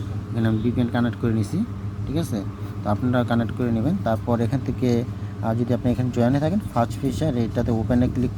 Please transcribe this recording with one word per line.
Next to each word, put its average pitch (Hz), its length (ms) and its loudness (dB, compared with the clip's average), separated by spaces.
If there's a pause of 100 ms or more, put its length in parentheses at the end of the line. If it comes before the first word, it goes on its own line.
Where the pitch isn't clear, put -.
(320)
এখানে 113 160 2
আমি 110 100 2
ভিপিএন 120 300 2
কানেক্ট 117 320 0
করে 117 120 2
নিছি, 110 320 0 (420)
ঠিক 135 100 -2
আছে? 123 260 -2 (420)
তো 101 60 0
আপনারা 123 340 2
কানেক্ট 113 340 2
করে 120 140 0
নেবেন। 120 320 2
তারপর 113 360 0
এখান 123 260 0
থেকে, 120 380 0 (380)
আহ, 113 120 0
যদি 120 200 2
আপনি 120 180 0
এখানে 123 220 0
জয়েন 120 160 4
হয়ে 143 100 4
থাকেন 165 180 2 (160)
ফার্স্ট 117 260 0
ফিশার 139 360 0
এটাতে 117 340 0
ওপেনে 120 380 2
ক্লিক 123 300 0